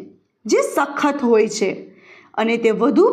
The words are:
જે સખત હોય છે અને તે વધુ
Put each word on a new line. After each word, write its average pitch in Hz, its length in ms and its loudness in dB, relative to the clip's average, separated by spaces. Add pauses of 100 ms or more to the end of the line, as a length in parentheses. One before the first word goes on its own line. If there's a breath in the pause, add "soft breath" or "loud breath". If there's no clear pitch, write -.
(460)
જે 330 160 2
સખત 294 600 -2
હોય 226 260 2
છે 208 220 -4 (640 loud breath)
અને 226 240 -2
તે 226 140 0
વધુ 220 420 2